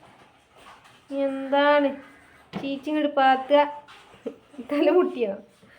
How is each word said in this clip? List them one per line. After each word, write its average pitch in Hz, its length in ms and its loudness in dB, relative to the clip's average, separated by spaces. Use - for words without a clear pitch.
എന്താണ് 277 640 2
ചീച്ചിങ്ങോട്ട് 285 640 -4
പാത്തുക? 262 440 4
തല 294 200 2
മുട്ടിയോ? 254 440 0